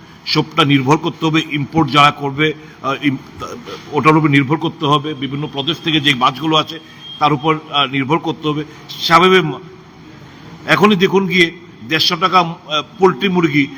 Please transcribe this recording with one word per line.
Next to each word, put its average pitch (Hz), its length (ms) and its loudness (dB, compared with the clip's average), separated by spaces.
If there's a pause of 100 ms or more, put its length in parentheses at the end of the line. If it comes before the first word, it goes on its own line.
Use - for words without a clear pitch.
(260)
সবটা 156 400 0
নির্ভর 139 320 4
করতে 160 280 -6
হবে 156 260 0
ইম্পোর্ট 147 400 -2
যারা 147 200 6
করবে, 143 420 -4 (300)
আহ, 135 200 -4
ইম-, 131 420 -4 (460)
ওটার 151 260 2
উপর 156 120 2
নির্ভর 143 280 2
করতে 160 280 -6
হবে, 147 280 0
বিভিন্ন 139 340 -8
প্রদেশ 143 360 -6
থেকে 156 180 0
যে 143 120 0
মাছগুলো 135 420 0
আছে 156 240 -2 (400)
তার 151 140 2
উপর, 156 260 -2 (120)
আহ, 143 140 0
নির্ভর 139 340 -2
করতে 156 280 -8
হবে। 147 180 -4 (240)
স্বাভাবিক 175 540 4
মা-, 143 160 -6 (1080)
এখনই 175 300 4
দেখুন 190 320 2
গিয়ে 170 320 0 (300)
দেড়শো 160 260 0
টাকা, 180 240 2
আহ, 170 160 0 (440)
পোলট্রি 190 300 2
মুরগি 147 380 2 (100)